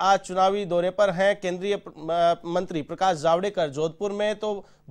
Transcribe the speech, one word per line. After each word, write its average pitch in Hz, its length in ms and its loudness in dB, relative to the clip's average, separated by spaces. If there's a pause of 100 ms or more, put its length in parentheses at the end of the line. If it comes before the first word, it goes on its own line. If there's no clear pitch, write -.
आज 190 200 4
चुनावी 190 440 0
दौरे 175 260 0
पर 196 200 2
हैं। 196 300 2
केंद्रीय 185 360 -2
प्र-, 160 340 -12
अ, 170 380 2
मंत्री 175 340 -4
प्रकाश 175 340 0
जावड़ेकर 170 520 0
जोधपुर 160 440 -4
में, 208 260 -2
तो 208 280 -6 (240)